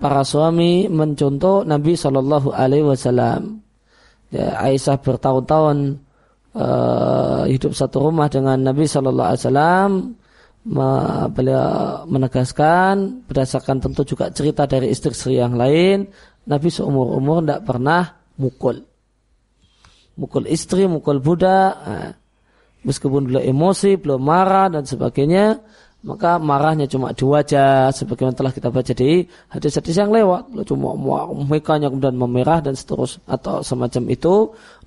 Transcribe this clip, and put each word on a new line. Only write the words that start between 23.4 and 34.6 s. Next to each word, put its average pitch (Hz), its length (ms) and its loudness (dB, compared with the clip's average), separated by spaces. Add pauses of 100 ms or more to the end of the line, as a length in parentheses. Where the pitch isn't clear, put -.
emosi, 185 480 2
beliau 143 240 -2
marah 190 480 2
dan 160 160 -2
sebagainya, 165 800 0 (420)
maka 170 320 0
marahnya 151 540 0
cuma 131 260 -4
di - 80 -2
wajah, 139 720 4
sebagaimana 123 420 -4
telah 131 160 -2
kita - 160 -6
baca 123 240 -2
di 151 320 2 (240)
hadis-hadis 151 480 -4
yang 208 160 2
lewat. 214 400 2
Beliau 220 160 -10
cuma 139 300 -2
mu-, 143 480 -4
mukanya 151 420 0
kemudian 131 300 -2
memerah 127 420 0
dan 139 160 -6
seterusnya, - 540 -8
atau - 340 -6
semacam 123 380 -4 (100)
itu. 160 220 2 (520)